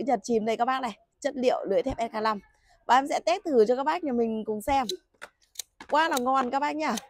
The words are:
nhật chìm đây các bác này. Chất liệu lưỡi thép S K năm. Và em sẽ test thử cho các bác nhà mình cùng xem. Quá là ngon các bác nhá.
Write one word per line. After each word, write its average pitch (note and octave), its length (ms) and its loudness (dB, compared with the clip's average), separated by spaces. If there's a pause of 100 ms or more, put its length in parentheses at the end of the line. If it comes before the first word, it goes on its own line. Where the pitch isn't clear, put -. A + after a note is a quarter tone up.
nhật B3 160 0
chìm A3+ 220 0
đây A3 120 0
các A#3+ 80 0
bác C4 160 -2
này. A#3 160 -6 (240)
Chất C#4 160 -4
liệu B3+ 280 2
lưỡi G3 180 2
thép C4 160 -4
S A3+ 140 -4
K G#3+ 100 -4
năm. G#3+ 180 0 (460)
Và A#3+ 120 6
em C#4 100 0
sẽ D4 120 -2
test F4+ 240 0
thử B3+ 220 6
cho B3 100 2
các C4+ 80 -2
bác D#4+ 200 -2
nhà C#4 80 -2
mình A3+ 320 -2
cùng G#3+ 180 -6
xem. C4+ 240 0 (1040)
Quá D#4+ 180 4
là D4+ 100 0
ngon B3+ 320 2
các C4+ 100 0
bác D4 160 -2
nhá. D4 200 -2 (140)